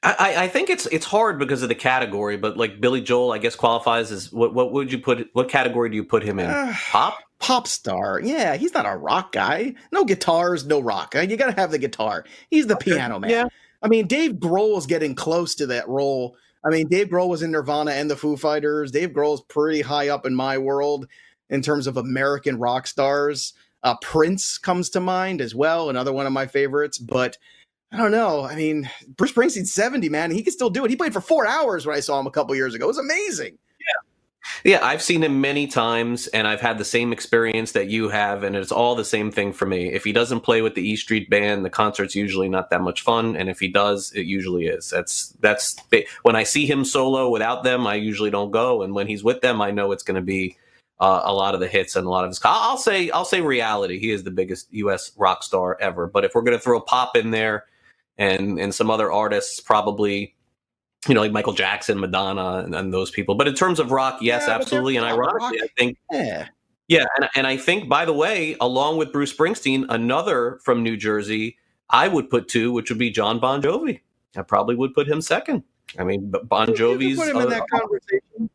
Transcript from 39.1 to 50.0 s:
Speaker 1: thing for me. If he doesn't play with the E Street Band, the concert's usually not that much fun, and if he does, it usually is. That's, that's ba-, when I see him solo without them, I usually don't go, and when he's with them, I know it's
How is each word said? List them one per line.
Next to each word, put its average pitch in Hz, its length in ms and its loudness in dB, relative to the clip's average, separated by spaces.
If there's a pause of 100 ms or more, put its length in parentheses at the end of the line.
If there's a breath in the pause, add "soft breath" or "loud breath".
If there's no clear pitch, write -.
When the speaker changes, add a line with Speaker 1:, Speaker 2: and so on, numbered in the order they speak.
Speaker 1:
thing 101 200 -2
for 98 140 -2
me. 90 260 -2
If 95 120 -4
he 104 80 0
doesn't 117 280 2
play 113 220 4
with 110 140 0
the 98 120 -2
E 107 80 0
Street 107 320 -2
Band, 104 360 2
the 92 60 -4
concert's 107 440 0
usually 95 340 -2
not 92 220 -2
that 90 100 2
much 90 220 -4
fun, 113 340 0
and 95 120 -4
if 92 100 -8
he 95 80 -4
does, 101 460 0
it 101 100 -4
usually 90 440 -4
is. 82 220 -4
That's, - 520 -6
that's - 340 0 (160)
ba-, 113 140 4 (180 loud breath)
when 117 140 6
I 110 80 2
see 147 200 0
him 135 200 2
solo 131 440 2
without 120 360 0
them, 123 240 2
I 104 80 0
usually 107 340 -2
don't 101 220 -2
go, 117 300 2
and 98 120 -6
when 101 140 -2
he's 104 160 -6
with 123 160 2
them, 120 200 2
I 101 120 0
know 101 180 0
it's 95 140 -4